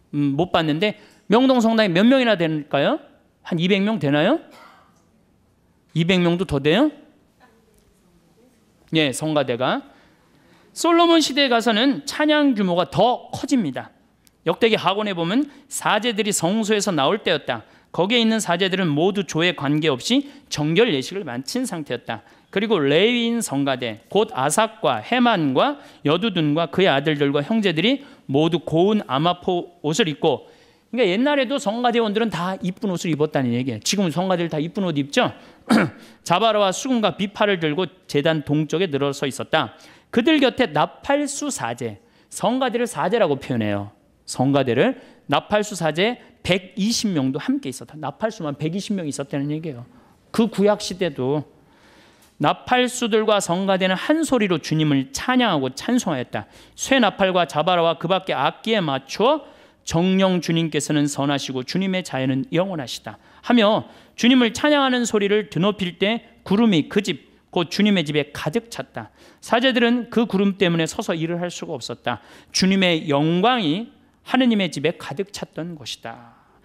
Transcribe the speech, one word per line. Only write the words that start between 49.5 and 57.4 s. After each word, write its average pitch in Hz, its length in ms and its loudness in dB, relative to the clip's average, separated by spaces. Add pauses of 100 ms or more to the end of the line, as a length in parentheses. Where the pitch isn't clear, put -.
얘기예요. 151 360 -8 (440)
그 226 180 0
구약 202 320 2
시대도 147 640 -4 (960)
나팔수들과 220 1000 2
성가대는 190 540 0
한 302 300 0
소리로 208 340 2
주님을 147 540 0
찬양하고 190 600 0
찬송하였다. 143 720 -4 (280)
쇠 - 240 0
나팔과 185 480 2